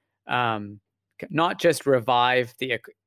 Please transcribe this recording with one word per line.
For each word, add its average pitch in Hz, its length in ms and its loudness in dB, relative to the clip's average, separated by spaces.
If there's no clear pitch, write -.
um, 107 520 -4
c-, - 100 -12
not 170 300 -2
just 165 260 2
revive 123 760 2
the 131 120 -6
ec-, - 240 -6